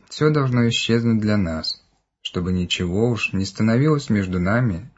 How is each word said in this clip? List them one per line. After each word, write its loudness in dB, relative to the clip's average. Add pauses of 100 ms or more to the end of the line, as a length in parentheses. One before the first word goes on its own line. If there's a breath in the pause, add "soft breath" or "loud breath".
всё 0
должно 2
исчезнуть 2
для 2
нас, -4 (360)
чтобы -4
ничего 0
уж -2
не -2
становилось 0
между 0
нами 0